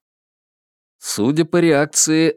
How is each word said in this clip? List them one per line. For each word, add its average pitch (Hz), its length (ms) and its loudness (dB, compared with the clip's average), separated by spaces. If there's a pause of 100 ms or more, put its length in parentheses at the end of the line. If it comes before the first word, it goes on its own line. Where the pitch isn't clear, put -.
(960)
Судя 151 480 -2
по 175 120 -2
реакции, 156 800 0